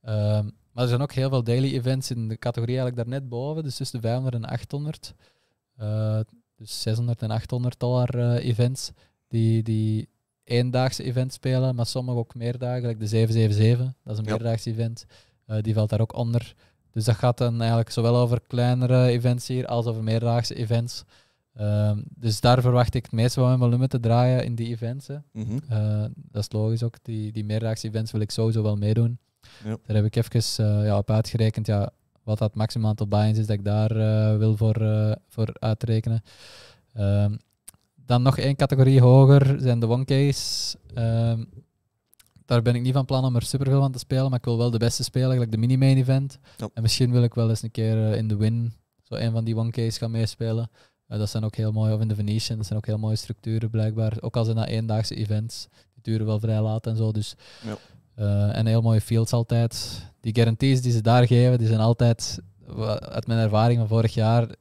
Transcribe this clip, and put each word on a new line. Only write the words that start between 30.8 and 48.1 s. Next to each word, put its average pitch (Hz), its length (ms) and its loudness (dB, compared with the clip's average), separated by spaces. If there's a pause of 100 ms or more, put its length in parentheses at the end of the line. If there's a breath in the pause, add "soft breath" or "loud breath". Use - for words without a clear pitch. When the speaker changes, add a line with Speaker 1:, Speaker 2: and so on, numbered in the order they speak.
Speaker 1:
ja, 101 120 2
op 101 120 -4
uitgerekend, 110 560 0
ja, 101 240 0 (320)
wat 107 160 -4
dat 107 160 -2
maximaal 107 360 -2
aantal 107 180 -2
buy-ins 107 300 2
is 110 80 0
dat 104 120 0
ik 98 60 -8
daar, 107 260 0
eh, 107 480 2
wil 110 180 2
voor, 110 180 2
eh, 107 380 2 (160)
voor - 320 -6
uitrekenen. 110 600 0 (720 loud breath)
Ehm, 101 440 2 (580)
dan 123 280 0
nog 135 160 2
één 139 180 0
categorie 135 440 6
hoger 135 600 8
zijn 120 200 2
de 117 80 0
one 123 160 0
K's. - 720 -2 (200)
Ehm, 117 500 0 (1040)
daar 120 160 2
ben 120 120 2
ik 120 80 -2
niet 127 100 0
van 135 120 2
plan 131 200 0
om 127 120 0
er 113 60 2
superveel 135 380 0
van 139 120 2
te 127 60 -8
spelen, 131 320 -2
maar 123 80 0
ik - 60 -6
wil 117 140 0
wel 120 120 2
de 117 80 0
beste 117 240 0
spelen, 131 300 0
gelijk 120 180 0
de 110 60 -2
mini-main 131 400 4
event. 135 420 0 (180 loud breath)
Speaker 2:
Ja. 110 180 -8
Speaker 1:
En 113 80 -6
misschien 120 300 2
wil 123 100 4
ik 117 120 2
wel 113 140 2
eens 110 140 0
een 113 80 -8
keer, 110 400 0